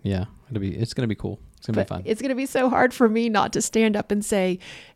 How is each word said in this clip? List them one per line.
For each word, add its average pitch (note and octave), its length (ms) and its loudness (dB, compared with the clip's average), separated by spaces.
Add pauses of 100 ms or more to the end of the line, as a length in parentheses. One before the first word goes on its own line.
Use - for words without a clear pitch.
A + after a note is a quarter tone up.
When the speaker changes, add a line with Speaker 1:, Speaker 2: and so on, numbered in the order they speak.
Speaker 1:
Yeah, F#2+ 140 0
yeah. F#2+ 60 -2 (260)
It'll A2 100 -4
be, F#2+ 160 -4
it's - 180 -4
gonna B2 140 0
be G#2 80 -2
cool. G2+ 240 -8 (160)
It's - 100 -16
gonna A2 100 -2
Speaker 2:
But - 120 2
Speaker 1:
be - 0 -
fun. F2+ 160 -6
Speaker 2:
it's A3 180 -2
gonna C4 140 0
be C4+ 100 -2
so C4 220 2
hard B3 260 2
for A#3+ 140 4
me A3+ 200 2
not G#3 260 2
to - 80 0
stand A3 340 2
up G#3 160 -2
and G#3 120 0
say, F#3 360 0 (360)